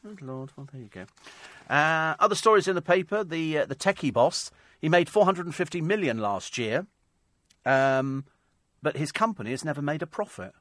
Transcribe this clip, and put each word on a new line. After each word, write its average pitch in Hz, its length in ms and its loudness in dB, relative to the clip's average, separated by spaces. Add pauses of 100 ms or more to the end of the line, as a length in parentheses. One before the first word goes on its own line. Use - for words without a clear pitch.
Good 208 160 -18
Lord, 135 360 -12
well, 139 140 -16
there 131 120 -16
you 104 60 -18
go. 92 180 -16 (640)
Uh, 160 520 2
other 202 140 6
stories 208 340 4
in 190 60 0
the 170 80 -2
paper. 185 420 0
The, 156 360 -2
uh, - 40 2
the 135 100 -6
techie 170 380 -2
boss, 131 380 2 (280)
he 156 120 0
made 175 180 4
four 214 160 4
hundred 180 220 2
and 160 80 -8
fifty 175 260 -4
million 160 380 0
last 101 400 -4
year, 120 280 -2 (760)
um, 135 640 2 (560)
but 147 160 -2
his 151 120 -4
company 160 420 -2
has 135 120 -6
never 147 160 -4
made 147 220 -2
a 170 40 -6
profit. 165 540 -10